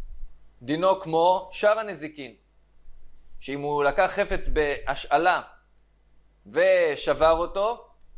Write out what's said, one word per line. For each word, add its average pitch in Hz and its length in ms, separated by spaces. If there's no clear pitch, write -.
דינו 175 380
כמו 175 520
שאר 214 280
הנזיקין, 151 560
שאם 139 220
הוא 143 220
לקח 185 320
חפץ 196 320
בהשאלה 147 960
ושבר 160 840
אותו, 190 580